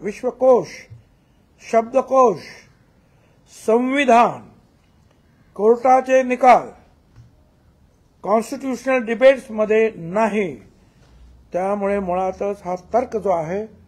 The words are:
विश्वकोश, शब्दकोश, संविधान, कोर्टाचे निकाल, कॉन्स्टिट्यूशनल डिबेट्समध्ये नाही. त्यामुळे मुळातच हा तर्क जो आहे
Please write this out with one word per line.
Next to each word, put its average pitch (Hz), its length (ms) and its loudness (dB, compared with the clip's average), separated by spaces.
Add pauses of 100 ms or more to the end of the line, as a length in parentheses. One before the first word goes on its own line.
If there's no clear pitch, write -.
विश्वकोश, 233 680 0 (1000)
शब्दकोश, 240 680 0 (1300)
संविधान, 240 840 0 (1040)
कोर्टाचे 254 680 2
निकाल, 247 460 2 (1500)
कॉन्स्टिट्यूशनल 247 840 -2
डिबेट्समध्ये 220 920 2
नाही. 190 600 -2 (960)
त्यामुळे 196 460 -2
मुळातच 190 680 -4
हा 180 120 -6
तर्क 233 400 -4
जो 196 140 -2
आहे 170 320 -4 (260)